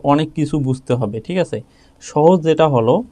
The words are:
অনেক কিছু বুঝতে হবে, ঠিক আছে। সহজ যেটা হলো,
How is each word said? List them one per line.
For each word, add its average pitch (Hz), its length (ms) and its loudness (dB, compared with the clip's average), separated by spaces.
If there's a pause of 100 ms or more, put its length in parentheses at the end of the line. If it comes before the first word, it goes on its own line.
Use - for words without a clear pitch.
অনেক 143 300 0
কিছু 151 260 -4
বুঝতে 131 340 -4
হবে, 113 260 -4
ঠিক 175 180 -8
আছে। 156 200 -4 (460)
সহজ 165 400 2
যেটা 160 240 2
হলো, 123 280 2 (160)